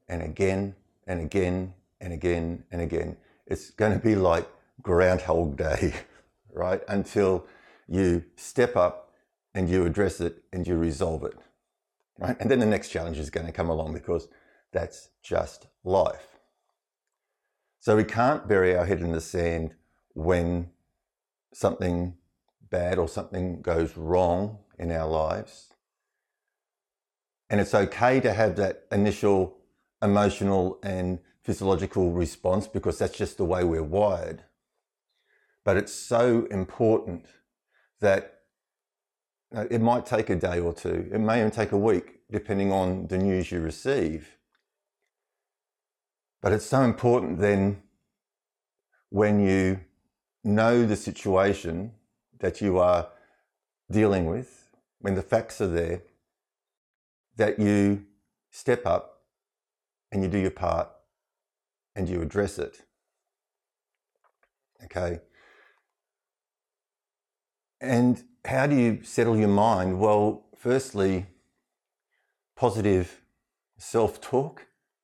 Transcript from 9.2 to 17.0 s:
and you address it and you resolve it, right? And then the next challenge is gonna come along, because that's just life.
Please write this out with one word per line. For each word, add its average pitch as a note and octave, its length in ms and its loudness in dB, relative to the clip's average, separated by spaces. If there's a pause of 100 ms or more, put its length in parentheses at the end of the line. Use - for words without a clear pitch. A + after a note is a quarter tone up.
and F#2 160 -2
you F2+ 160 2
address F#2 340 0
it E2+ 320 -6
and F2 160 -6
you F2 100 0
resolve D#2+ 460 -2
it, - 140 -10 (800)
right? G2 220 -6
And - 100 -4
then C3 100 4
the A2+ 60 2
next G#2+ 240 0
challenge E2 280 -6
is D2 120 -8
gonna E2 220 -6
come E2+ 180 -4
along, D#2 240 -4
because D#2+ 340 -4 (440)
that's - 380 -8 (120)
just - 460 -6 (160)
life. F#2 440 0 (1500)